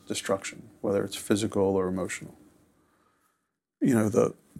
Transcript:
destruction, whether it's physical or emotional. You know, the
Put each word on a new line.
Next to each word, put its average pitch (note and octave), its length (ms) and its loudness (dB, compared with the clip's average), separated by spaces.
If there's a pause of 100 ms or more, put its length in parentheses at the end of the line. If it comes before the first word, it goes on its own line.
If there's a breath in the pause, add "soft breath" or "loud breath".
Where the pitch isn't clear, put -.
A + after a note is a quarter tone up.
destruction, - 640 -6 (100)
whether G2+ 220 0
it's G2 140 -6
physical G2+ 580 0
or F#2 140 0
emotional. G2 480 -6 (1400)
You C#3 160 4
know, A2 120 4
the A#2 260 2 (260)